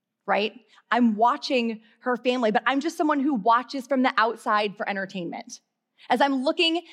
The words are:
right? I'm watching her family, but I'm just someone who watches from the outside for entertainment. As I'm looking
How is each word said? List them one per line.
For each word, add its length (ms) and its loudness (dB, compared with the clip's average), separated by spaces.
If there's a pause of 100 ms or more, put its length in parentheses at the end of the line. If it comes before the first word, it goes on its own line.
(260)
right? 280 0 (380)
I'm 240 2
watching 640 0 (180)
her 180 -4
family, 340 0
but 140 0
I'm 140 0
just 180 -4
someone 220 2
who 160 0
watches 520 0
from 160 2
the 140 2
outside 580 0
for 140 -6
entertainment. 720 -8 (500)
As 120 2
I'm 220 0
looking 380 0 (100)